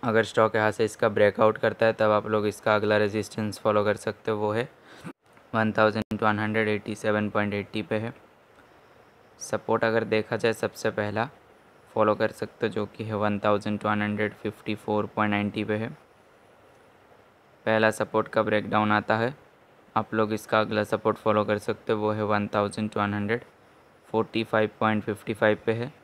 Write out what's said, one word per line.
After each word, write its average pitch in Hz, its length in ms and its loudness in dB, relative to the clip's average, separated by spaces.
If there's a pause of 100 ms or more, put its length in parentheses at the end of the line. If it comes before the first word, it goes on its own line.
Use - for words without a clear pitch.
अगर 113 220 4
stock 110 300 2
यहाँ 107 160 4
से 113 140 0
इसका 110 240 0
breakout 104 480 4
करता 113 280 0
है 113 80 4
तब 107 180 2
आप 104 160 2
लोग 107 200 0
इसका 107 280 0
अगला 107 220 2
resistance 104 640 -2
follow 104 240 2
कर 104 140 2
सकते - 340 -6
हो, 107 60 -2
वो 104 140 -2
है 117 180 -2 (840)
वन 110 200 2
थाउजेंड 110 480 0
वन 107 180 0
हंड्रेड 107 300 0
एटी 104 280 -4
सेवन 107 320 0
पॉइंट 104 240 -2
एटी 101 300 -6
पे 110 140 -4
है। 113 160 -6 (1300)
Support - 440 -2
अगर 113 220 2
देखा 110 320 -2
जाए 113 180 0
सबसे - 360 -4
पहला 104 380 -4 (600)
फॉलो 107 240 2
कर 107 160 0
सकते - 340 -8
हो, 107 60 -2
जो 104 160 -4
कि - 160 -12
है 110 120 -6
वन 104 240 0
थाउजेंड 104 460 0
वन 104 160 0
हंड्रेड 104 320 -2
फिफ्टी - 420 -8
फ़ोर 104 320 -2
पॉइंट 104 240 0
नाइंटी 104 320 -2
पे 107 120 -2
है। 110 120 -6 (1800)
पहला 110 260 4
सपोर्ट 110 360 -2
का - 160 0
ब्रेकडाउन 107 480 0
आता 107 260 2
है, 120 160 -2 (640)
आप 110 180 -2
लोग 110 200 2
इसका 110 260 0
अगला 107 260 0
सपोर्ट 107 320 0
फॉलो 107 280 2
कर 104 140 0
सकते - 340 -4
हो, 107 60 0
वो 107 120 0
है 107 140 -2
वन 104 220 0
थाउजेंड 104 500 -2
वन 104 160 0
हंड्रेड 104 300 -2 (640)
फ़ोर्टी 110 360 -2
फ़ाइव 110 260 2 (100)
पॉइंट 107 240 0
फ़िफ्टी 110 300 -6
फ़ाइव 107 320 2
पे 113 80 0
है। 117 180 -6 (120)